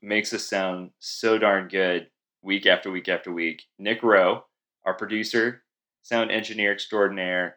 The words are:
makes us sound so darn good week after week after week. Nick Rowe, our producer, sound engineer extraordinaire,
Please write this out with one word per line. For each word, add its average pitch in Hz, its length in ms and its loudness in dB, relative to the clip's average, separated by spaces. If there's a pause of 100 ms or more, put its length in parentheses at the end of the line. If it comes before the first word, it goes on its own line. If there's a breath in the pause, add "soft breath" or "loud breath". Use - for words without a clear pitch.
makes 104 300 -2
us 107 160 -4
sound 92 500 -4
so - 400 0
darn 98 300 2
good 90 400 0 (340)
week 95 240 -2
after 92 240 4
week 92 180 -8
after 90 240 -4
week. 82 320 -6 (140)
Nick 107 240 -4
Rowe, 101 420 4 (400)
our 95 100 -2
producer, 110 680 -2 (400)
sound 113 300 -2
engineer 107 400 -2
extraordinaire, 95 840 -2